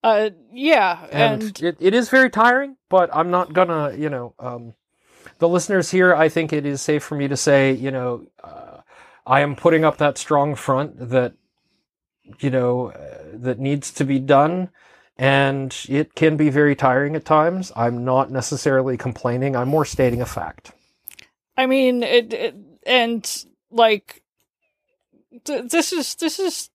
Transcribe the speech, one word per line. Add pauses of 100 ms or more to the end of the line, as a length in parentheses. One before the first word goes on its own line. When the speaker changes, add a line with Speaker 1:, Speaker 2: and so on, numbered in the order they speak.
Speaker 1:
Uh, (220)
yeah,
Speaker 2:
And
Speaker 1:
and
Speaker 2:
it,
it
is
very
tiring, (100)
but
I'm
not
gonna,
you
know,
um, (680)
the
listeners
here,
I
think
it
is
safe
for
me
to
say,
you
know, (140)
uh, (460)
I
am
putting
up
that
strong
front
that, (1040)
you
know,
uh, (100)
that
needs
to
be
done, (480)
and (120)
it
can
be
very
tiring
at
times.
I'm
not
necessarily
complaining.
I'm
more
stating
a
fact. (840)
Speaker 1:
I
mean,
it,
it, (300)
and, (260)
like, (1200)
th-,
this
is,
this
is